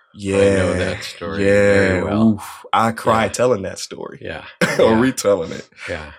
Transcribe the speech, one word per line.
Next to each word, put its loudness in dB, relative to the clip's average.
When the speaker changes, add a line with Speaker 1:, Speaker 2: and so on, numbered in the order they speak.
Speaker 1:
Yeah, -2
Speaker 2:
I 4
know 0
that -4
story -6
Speaker 1:
yeah, 4
Speaker 2:
very 2
well. 0
Speaker 1:
oof, -10
I 2
cry 0
Speaker 2:
Yeah. 0
Speaker 1:
telling 0
that -10
story. -14
Speaker 2:
Yeah. -12
Speaker 1:
<laughs> 0
Or 6
Speaker 2:
Yeah. 4
Speaker 1:
retelling 0
it. -16
Speaker 2:
Yeah. -10